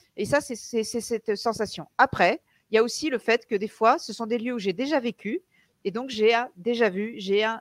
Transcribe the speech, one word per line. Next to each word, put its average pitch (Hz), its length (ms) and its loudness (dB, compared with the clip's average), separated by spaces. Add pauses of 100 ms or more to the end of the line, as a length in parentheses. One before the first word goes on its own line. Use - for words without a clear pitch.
(180)
Et 208 80 -2
ça, 285 160 2
c'est, 262 120 -8
c'est, 220 300 -4
c'est 233 160 -6
cette 220 360 -4
sensation. 208 500 -4 (100)
Après, 240 460 4 (280)
il 196 40 0
y 220 40 6
a 220 40 6
aussi 247 260 -4
le 262 100 -2
fait 233 280 0
que - 80 -6
des 202 140 -2
fois, 233 300 4
ce - 140 -12
sont 226 140 -8
des 226 120 -2
lieux 233 140 -4
où 240 60 -4
j'ai 196 160 -2
déjà 269 260 0
vécu. 233 400 -6 (440)
Et 196 80 -2
donc, 247 180 -6
j'ai 220 240 4
un 240 220 0
déjà 226 340 2
vu, 214 280 -4
j'ai 202 260 2
un 226 160 -2